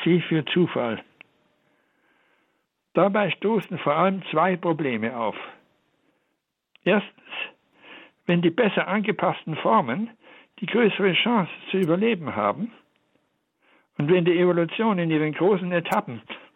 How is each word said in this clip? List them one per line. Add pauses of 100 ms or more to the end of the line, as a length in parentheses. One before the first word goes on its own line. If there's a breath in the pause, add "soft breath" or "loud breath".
sie
für
Zufall. (1900)
Dabei
stoßen
vor
allem
zwei
Probleme
auf. (1500)
Erstens, (920 loud breath)
wenn
die
besser
angepassten
Formen (520 loud breath)
die
größere
Chance (200)
zu
überleben
haben (1300 soft breath)
und
wenn
die
Evolution
in
ihren
großen
Etappen (340 loud breath)